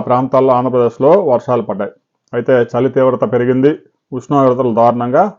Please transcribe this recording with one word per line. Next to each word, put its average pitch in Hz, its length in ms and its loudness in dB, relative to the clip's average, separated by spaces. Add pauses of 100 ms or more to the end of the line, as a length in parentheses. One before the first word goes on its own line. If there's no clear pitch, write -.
ప్రాంతాల్లో 131 520 0
ఆంధ్రప్రదేశ్లో 123 520 0 (220)
వర్షాలు 123 380 -2
పడ్డాయి. 101 220 -8 (420)
అయితే, 120 200 0 (180)
చలి 127 240 -2
తీవ్రత 131 280 0 (100)
పెరిగింది, 127 380 0 (400)
ఉష్ణోగ్రతలు 127 640 0
దారుణంగా 120 460 2 (160)